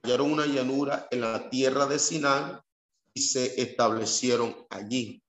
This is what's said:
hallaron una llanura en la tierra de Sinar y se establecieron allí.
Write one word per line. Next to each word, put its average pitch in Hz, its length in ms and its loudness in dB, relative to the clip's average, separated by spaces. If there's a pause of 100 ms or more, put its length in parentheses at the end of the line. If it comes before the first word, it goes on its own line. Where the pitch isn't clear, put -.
hallaron 135 280 2
una 151 140 2
llanura 139 640 0
en 123 120 -2
la 113 280 -2
tierra 135 380 2
de 143 100 0
Sinar 143 640 0 (520)
y 123 60 -4
se - 380 0
establecieron 117 1080 0
allí. 107 600 -6